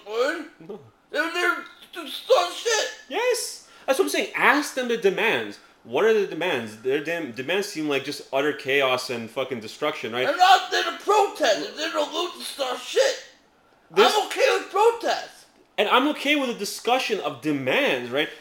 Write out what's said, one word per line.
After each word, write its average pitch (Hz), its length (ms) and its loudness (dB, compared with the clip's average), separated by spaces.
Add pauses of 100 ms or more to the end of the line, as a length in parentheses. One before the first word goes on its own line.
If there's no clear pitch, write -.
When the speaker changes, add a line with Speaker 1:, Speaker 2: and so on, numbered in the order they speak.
Speaker 1:
Floyd. 262 420 -2 (220)
Speaker 2:
No. 202 120 -14 (300)
Speaker 1:
They 294 100 -2
were 330 120 -2
there 349 240 0 (380)
to 320 140 -12
start 349 440 0
shit. 427 380 -2 (180)
Speaker 2:
Yes. 453 600 -2 (180)
That's 262 120 2
what 381 80 4
I'm 285 40 -4
saying. 302 240 -2
Ask 254 400 2
them 247 140 -2
the 233 80 0
demands. 175 640 0 (260)
What 135 220 0
are 226 120 6
the 190 80 0
demands? 139 520 -4
Their 135 260 0
dem-, 160 280 -4
demands 170 360 -4
seem 156 200 -4
like 135 160 0
just 143 180 -10 (100)
utter 143 220 0
chaos 135 560 0
and 117 180 -6
fucking 127 320 -6
destruction, 113 520 -6
right? 123 140 0
Speaker 1:
They're 302 100 0
not 359 340 6
there 359 140 0
to 330 140 -6
protest. 302 640 2 (160)
They're - 0 -
there 320 160 -6
to 294 180 -2
loot 349 260 -4
and 247 60 -14
start 254 360 -6
shit. - 460 0 (680)
Speaker 2:
There's 196 240 6
Speaker 1:
I'm 415 120 2
okay 508 200 2 (120)
with - 120 -10
protests. 403 720 0 (340)
Speaker 2:
And 202 120 2
I'm 247 220 6
okay 294 260 0
with 262 140 0
a 220 40 -4
discussion 226 640 -2
of 143 240 -6
demands, 143 720 0
right? 151 160 0 (120)